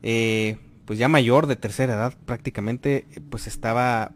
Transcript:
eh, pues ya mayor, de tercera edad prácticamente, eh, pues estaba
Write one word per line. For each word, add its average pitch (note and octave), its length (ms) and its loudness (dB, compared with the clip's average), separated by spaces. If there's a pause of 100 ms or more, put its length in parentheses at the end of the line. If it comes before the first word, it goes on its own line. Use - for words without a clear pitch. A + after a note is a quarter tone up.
eh, A2+ 540 0 (260)
pues G#2+ 160 -6
ya B2 80 4
mayor, C#3+ 400 6
de C3 80 0
tercera A#2+ 380 -2
edad A2 200 -2 (120)
prácticamente, B2 840 -4
eh, - 180 -18
pues A2+ 180 -10
estaba A2+ 680 0